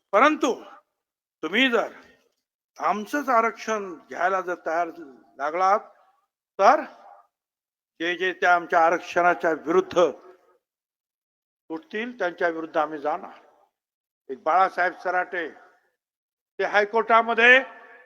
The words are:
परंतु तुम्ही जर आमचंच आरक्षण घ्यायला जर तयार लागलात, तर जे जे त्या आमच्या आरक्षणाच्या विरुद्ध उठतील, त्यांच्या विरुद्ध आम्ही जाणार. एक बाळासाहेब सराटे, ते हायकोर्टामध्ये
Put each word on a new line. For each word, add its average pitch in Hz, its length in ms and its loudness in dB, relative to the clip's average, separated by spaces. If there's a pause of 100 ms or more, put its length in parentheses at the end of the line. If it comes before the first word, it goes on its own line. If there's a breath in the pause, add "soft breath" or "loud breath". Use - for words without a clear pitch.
(140)
परंतु 269 400 2 (920)
तुम्ही 220 260 0
जर 185 220 -2 (840)
आमचंच 208 520 -4
आरक्षण 220 640 -2 (160)
घ्यायला 180 320 -2
जर 175 140 -6 (100)
तयार 170 220 -2 (500)
लागलात, 180 420 0 (800)
तर 262 220 6 (1160)
जे 175 160 -2
जे 180 180 -2
त्या 180 220 2
आमच्या 170 300 2
आरक्षणाच्या 175 680 0 (140)
विरुद्ध 180 460 2 (1600)
उठतील, 214 500 -10
त्यांच्या 175 280 -2
विरुद्ध 160 300 -6
आम्ही 151 220 -4
जाणार. 151 400 -8 (920)
एक 123 140 -14
बाळासाहेब 180 500 0 (100)
सराटे, 180 460 -6 (1080)
ते 190 60 -2
हायकोर्टामध्ये 226 920 4 (460)